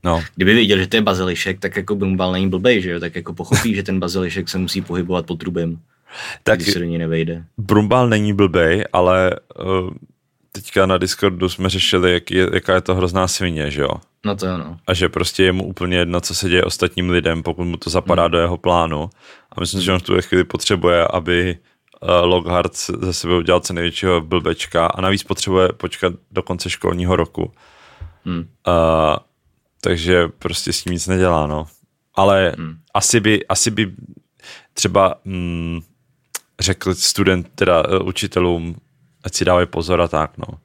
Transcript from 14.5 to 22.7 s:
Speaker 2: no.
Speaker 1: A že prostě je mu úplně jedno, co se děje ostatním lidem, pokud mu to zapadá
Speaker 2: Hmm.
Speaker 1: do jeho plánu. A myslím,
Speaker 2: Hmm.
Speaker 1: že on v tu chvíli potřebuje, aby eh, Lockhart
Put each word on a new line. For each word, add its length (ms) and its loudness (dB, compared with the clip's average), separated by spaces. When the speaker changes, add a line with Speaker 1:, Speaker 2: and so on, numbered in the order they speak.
Speaker 2:
no. 280 -12
Speaker 1:
A 80 2
že 140 2
prostě 360 0
je 80 4
mu 140 -2
úplně 300 -2
jedno, 240 0
co 140 -8
se 140 -2
děje 160 4
ostatním 460 -2
lidem, 320 0
pokud 220 -6
mu 120 -4
to 140 -10
zapadá 320 2
Speaker 2:
Hmm. 100 2
Speaker 1:
do 60 2
jeho 200 0
plánu. 520 0
A 80 -10
myslím, 180 -4
Speaker 2:
Hmm. 60 -4
Speaker 1:
že 80 0
on 60 2
v 40 -4
tu 200 0
chvíli 220 2
potřebuje, 680 2
aby 480 -2
eh, 180 4
Lockhart 560 0